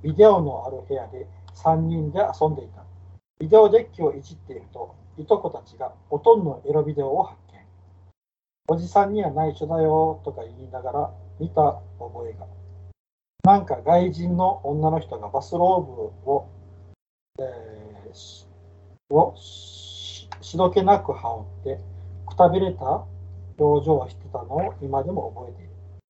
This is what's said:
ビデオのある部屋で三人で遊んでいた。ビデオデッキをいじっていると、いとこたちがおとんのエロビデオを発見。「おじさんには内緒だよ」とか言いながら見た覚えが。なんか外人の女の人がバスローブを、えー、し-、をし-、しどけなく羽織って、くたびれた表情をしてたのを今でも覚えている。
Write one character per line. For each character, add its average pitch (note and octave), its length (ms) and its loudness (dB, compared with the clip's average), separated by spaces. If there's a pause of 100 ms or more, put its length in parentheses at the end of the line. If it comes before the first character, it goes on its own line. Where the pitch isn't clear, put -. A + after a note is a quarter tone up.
ビ D3+ 120 -4
デ G#3 120 10
オ F#3+ 160 8
の C3 240 -4
あ C3 40 -6
る C3 180 -12
部 C#3 60 -4
屋 B2+ 140 -8
で - 180 -14 (280)
三 D#3+ 340 0
人 D#3 240 -4
で F#3+ 80 -2
遊 - 280 2
ん D3+ 60 0
で C#3+ 100 -10
い - 40 -18
た。 - 160 -20 (540)
ビ D#3 100 -6
デ G#3+ 80 8
オ G#3+ 140 10
デ A3+ 160 4
ッ - 40 -20
キ - 120 -8
を D3 100 2
い C#3+ 80 -10
じ D3 140 -20
っ - 20 -20
て - 160 -20
い F#2+ 40 -12
る F2+ 160 -16
と、 - 240 -14 (200)
い D3+ 80 -14
と G#3 140 4
こ E3 120 -6
た - 120 -16
ち - 140 -20
が - 160 -10 (180)
お D3 80 -2
と A3+ 180 8
ん F#3+ 80 -2
の C#3 240 -6
エ D3 40 -2
ロ D3+ 100 2
ビ D3 120 -4
デ C#3+ 80 -2
オ C3+ 140 -2
を F#3+ 80 0
発 - 160 -12 (120)
見。 - 60 -20 (1080)
「お E3 80 2
じ F3 120 -8
さ G3+ 160 4
ん G3+ 80 -2
に G#3 100 -2
は D#3+ 80 -2
内 D3+ 260 -2
緒 D#3 100 -8
だ D#3+ 160 0
よ」 D#3+ 420 2
と C#3+ 80 -6
か A#2 100 -14
言 A2+ 100 -16
い C3 180 -20
な B2+ 120 -12
が B2+ 100 -8
ら D3 220 -4 (240)
見 D#3+ 120 -8
た D3 300 2 (180)
覚 A#2+ 300 -12
え A2 40 -14
が。 - 140 -16 (1000)
な G3 140 8
ん F#3 80 -4
か - 160 -6
外 F3 300 2
人 F3 240 -4
の F#3 260 0
女 D3+ 280 0
の D#3+ 100 -2
人 - 180 -12
が - 100 -12
バ C3+ 140 -4
ス - 140 -10
ロ F3+ 220 4
ー B2 460 -10
ブ - 60 -4
を、 - 180 -2 (920)
え A2 720 -14
ー、 - 20 -20
し-、 - 320 -20 (640)
を D#3 260 4
し-、 - 920 -18 (140)
し - 140 -12
ど F3+ 140 4
け F#3+ 120 2
な G3+ 180 6
く - 120 -8
羽 A#2 220 -8 (300)
織 B2+ 100 -6
っ - 40 -12
て、 - 60 -16 (420)
く - 100 -14
た F3+ 120 8
び F#3 120 2
れ F#3 120 -2
た D3+ 320 -4 (540)
表 D3 280 4
情 D3+ 120 4
を - 100 -6
し - 80 -18
て - 120 -18
た - 140 -10
の - 140 -8
を - 260 -4
今 C3+ 200 -4
で F3 80 -6
も C3+ 220 -6
覚 - 180 -16
え - 40 -20
て - 80 -20
い - 20 -20
る。 - 60 -20 (400)